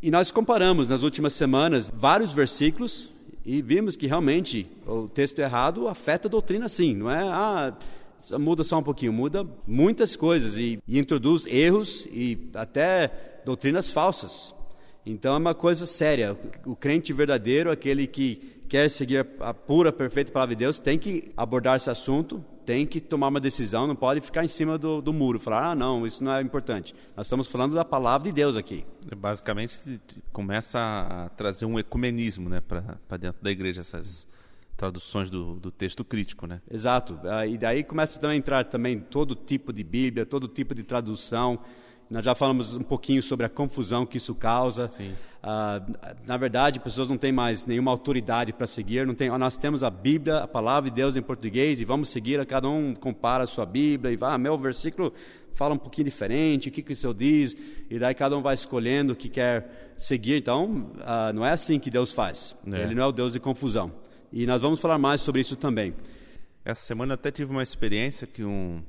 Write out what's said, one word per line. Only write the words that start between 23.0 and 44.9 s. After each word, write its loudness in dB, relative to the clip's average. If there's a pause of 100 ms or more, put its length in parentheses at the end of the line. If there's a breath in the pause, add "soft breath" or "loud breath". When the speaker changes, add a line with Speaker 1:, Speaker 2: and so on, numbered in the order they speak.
Speaker 1:
tomar 0
uma 2
decisão, 0
não 0
pode 2
ficar -2
em 0
cima 0
do, -2
do 0
muro, 2
falar, 0
"Ah, -2
não, 0
isso -6
não 0
é 2
importante". -4 (220 loud breath)
Nós -8
estamos 0
falando 0
da 2
palavra 2
de -4
Deus 4
aqui. -6 (320)
Speaker 2:
Basicamente, -4 (560)
começa -2
a -2
trazer -4
um 0
ecumenismo, -2
né, 4
pra, -4 (100)
pra -6
dentro -6
da 0
igreja, -4
essas -10 (480 soft breath)
traduções -4
do, -6
do -10
texto -6
crítico, -4
né? -10 (100)
Speaker 1:
Exato. 0
Ah, -2
e -4
daí 0
começa -2
também 0
a 2
entrar 0
também -2
todo 0
tipo -4
de -8
Bíblia, 0
todo -4
tipo -4
de -8
tradução. -2 (500 loud breath)
Nós -4
já 4
falamos 2
um -4
pouquinho 2
sobre -2
a -2
confusão -2
que -8
isso -6
causa. 2
Speaker 2:
Sim. -10 (300 loud breath)